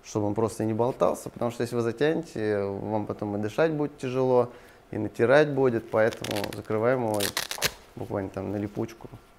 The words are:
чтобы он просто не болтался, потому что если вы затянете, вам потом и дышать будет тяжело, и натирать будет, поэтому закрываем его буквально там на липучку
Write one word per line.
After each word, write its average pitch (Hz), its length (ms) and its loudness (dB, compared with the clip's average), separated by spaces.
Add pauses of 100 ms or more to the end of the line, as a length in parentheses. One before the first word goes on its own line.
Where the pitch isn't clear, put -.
чтобы 104 240 -2
он 101 60 0
просто 110 320 0
не 110 80 0
болтался, - 560 0
потому 120 220 -4
что - 120 -4
если 117 140 -4
вы 117 60 0
затянете, 117 840 0
вам 104 400 -4
потом 104 320 -4
и - 20 -2
дышать 127 320 2
будет 147 260 -4
тяжело, 127 540 2 (400)
и 104 60 -4
натирать 117 540 4
будет, 131 380 2
поэтому 110 480 2 (160)
закрываем 113 520 0
его 107 160 0 (760)
буквально 104 340 -4
там 95 220 -6
на 104 60 -2
липучку 104 500 -6 (320)